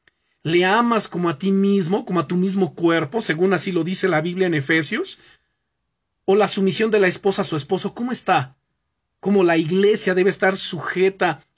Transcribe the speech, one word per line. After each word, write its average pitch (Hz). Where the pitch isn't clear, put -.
¿Le 175
amas 226
como 170
a 156
ti 196
mismo, 196
como 180
a 147
tu 180
mismo 185
cuerpo, 165
según 180
así 180
lo 170
dice 185
la 160
Biblia 180
en 170
Efesios? 165
¿O 190
la 202
sumisión 202
de 208
la 185
esposa 196
a 165
su 160
esposo, 185
cómo 240
está? 165
¿Cómo 196
la 170
iglesia 190
debe 185
estar 190
sujeta 180